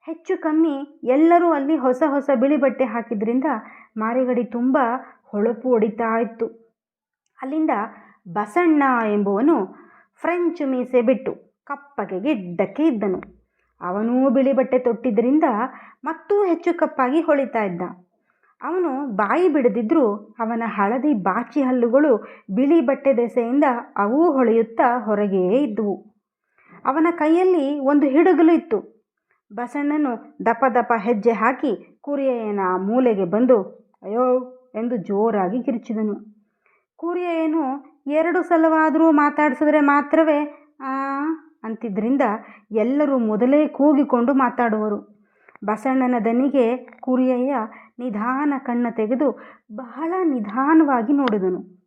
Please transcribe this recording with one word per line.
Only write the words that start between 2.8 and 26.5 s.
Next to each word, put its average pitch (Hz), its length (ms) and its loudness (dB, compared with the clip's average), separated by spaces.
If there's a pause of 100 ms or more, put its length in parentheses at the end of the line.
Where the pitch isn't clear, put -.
ಹಾಕಿದ್ರಿಂದ 233 640 -4 (520)
ಮಾರಿಗಡಿ 240 460 -2
ತುಂಬ 247 340 -2 (460)
ಹೊಳಪು 226 460 -2
ಹೊಡಿತಾ 226 500 0
ಇತ್ತು. - 500 -8 (720)
ಅಲ್ಲಿಂದ 311 280 -2 (640)
ಬಸಣ್ಣ 285 500 2 (300)
ಎಂಬುವನು 208 520 2 (560)
ಫ್ರೆಂಚ್ 330 460 -2
ಮೀಸೆ 247 340 0
ಬಿಟ್ಟು 254 300 0 (340)
ಕಪ್ಪಗೆ 202 540 -10
ಗಿಡ್ಡಕ್ಕೆ 196 640 -4
ಇದ್ದನು. 208 560 -4 (420)
ಅವನೂ 226 480 0
ಬಿಳಿ 262 240 2
ಬಟ್ಟೆ 254 260 0
ತೊಟ್ಟಿದ್ರಿಂದ 247 640 0 (600)
ಮತ್ತೂ 359 420 -2
ಹೆಚ್ಚು 339 320 -2
ಕಪ್ಪಾಗಿ 302 440 0
ಹೊಳಿತಾ 277 420 0
ಇದ್ದ. 180 180 -6 (840)
ಅವನು 285 520 -4
ಬಾಯಿ 233 340 0
ಬಿಡದಿದ್ರೂ 240 680 0 (240)
ಅವನ 233 260 -4
ಹಳದಿ 220 480 0
ಬಾಚಿ 214 480 -2
ಹಲ್ಲುಗಳು 254 560 2 (340)
ಬಿಳಿ 285 300 2
ಬಟ್ಟೆ 277 360 0
ದೆಸೆಯಿಂದ 240 460 0 (340)
ಅವೂ 269 340 2
ಹೊಳೆಯುತ್ತಾ 240 680 2
ಹೊರಗೇ 208 580 0
ಇದ್ದುವು. 214 480 -4 (800)